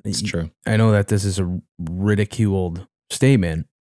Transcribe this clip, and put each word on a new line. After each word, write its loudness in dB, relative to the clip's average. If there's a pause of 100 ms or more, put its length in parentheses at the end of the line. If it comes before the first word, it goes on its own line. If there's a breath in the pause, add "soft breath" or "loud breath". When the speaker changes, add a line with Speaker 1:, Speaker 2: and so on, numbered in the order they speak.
Speaker 1:
It's -6
true. -6 (160)
Speaker 2:
I 0
know 4
that 2
this 0
is -2
a -2 (200)
ridiculed -2 (240)
statement, 2 (140)